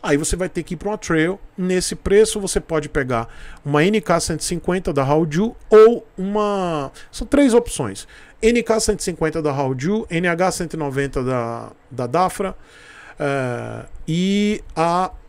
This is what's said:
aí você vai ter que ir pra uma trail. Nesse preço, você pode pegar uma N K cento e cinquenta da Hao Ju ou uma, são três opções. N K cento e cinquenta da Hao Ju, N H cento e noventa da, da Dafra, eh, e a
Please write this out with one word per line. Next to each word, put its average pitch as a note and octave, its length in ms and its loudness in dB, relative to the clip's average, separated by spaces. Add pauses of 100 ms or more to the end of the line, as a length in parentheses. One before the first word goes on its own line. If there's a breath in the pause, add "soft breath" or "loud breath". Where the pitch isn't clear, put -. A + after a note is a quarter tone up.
aí D3+ 140 2
você D#3+ 180 -2
vai F3+ 120 -4
ter F3 140 -6
que E3+ 140 -8
ir - 20 -14
pra G3 120 -6
uma G#3 80 -4
trail. E3+ 420 0 (180)
Nesse F#3 380 -2
preço, G#3+ 440 4
você G3 200 -4
pode D#3 300 -4
pegar B2+ 380 -2 (380 loud breath)
uma D3 180 4
N G#3 180 2
K E3 180 0
cento D#3+ 220 -4
e - 20 -8
cinquenta F3+ 500 -2
da C#3 100 2
Hao D3 240 2
Ju F3+ 280 0 (140)
ou A3 360 8 (100)
uma, F#3+ 760 -2 (200 loud breath)
são - 140 -8
três C#4 280 4
opções. - 540 0 (320 loud breath)
N A#3 220 4
K A3 180 0
cento G#3+ 200 0
e - 40 -8
cinquenta D#3+ 380 -2
da D3+ 100 0
Hao C3+ 240 -2
Ju, G3 360 -2
N E3+ 160 0
H F3 240 2
cento E3+ 220 -6
e - 40 -8
noventa C#3 460 -4
da, A#2 480 -4 (180)
da B2 160 -6
Dafra, F#3 500 -2 (600 loud breath)
eh, A#2+ 680 -4 (220)
e G3 560 0 (120)
a E3+ 360 0 (160)